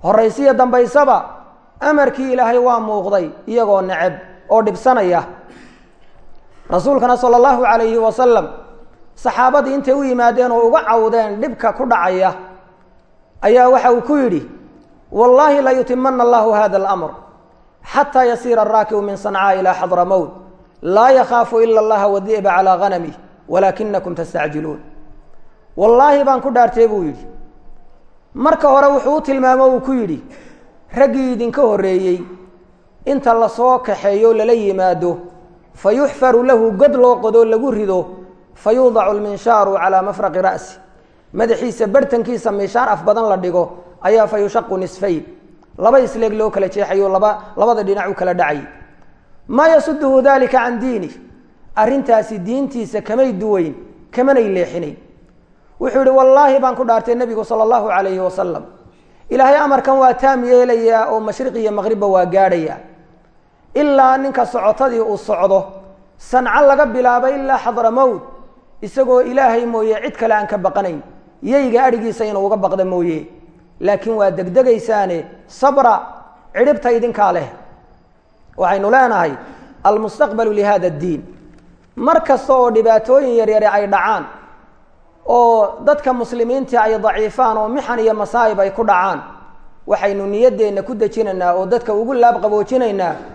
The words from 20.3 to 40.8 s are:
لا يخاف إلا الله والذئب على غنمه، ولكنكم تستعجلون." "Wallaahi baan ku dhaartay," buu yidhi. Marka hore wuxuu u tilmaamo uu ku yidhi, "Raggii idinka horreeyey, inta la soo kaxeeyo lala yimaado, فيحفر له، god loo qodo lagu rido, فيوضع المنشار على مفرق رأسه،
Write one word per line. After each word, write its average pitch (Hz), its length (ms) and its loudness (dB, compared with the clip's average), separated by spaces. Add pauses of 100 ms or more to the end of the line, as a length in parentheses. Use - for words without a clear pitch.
لا 202 280 2
يخاف 240 440 2
إلا 226 260 2
الله 214 260 0
والذئب 202 400 -2
على 190 280 2
غنمه، 175 400 -4 (340)
ولكنكم 190 680 -2
تستعجلون." 151 680 -8 (960)
"Wallaahi 269 480 4
baan 262 200 0
ku 269 60 -2
dhaartay," 233 380 2
buu 208 200 -2
yidhi. 139 160 -12 (1120)
Marka 311 340 2
hore 277 180 6
wuxuu 277 300 0
u 311 40 0
tilmaamo 262 460 2
uu 254 140 2
ku 262 120 -6
yidhi, 208 280 -4 (760)
"Raggii 262 360 0
idinka 233 300 -2
horreeyey, 190 580 0 (840)
inta 262 280 0
la 226 140 0
soo 247 300 0
kaxeeyo 220 560 0
lala 220 180 2
yimaado, 185 640 0 (640)
فيحفر 254 640 2
له، 226 340 2
god 277 200 4
loo 247 260 4
qodo 226 220 4
lagu 226 260 -2
rido, 196 340 -2 (500)
فيوضع 226 560 2
المنشار 208 640 0
على 185 260 0
مفرق 196 340 -4
رأسه، 185 420 -4 (560)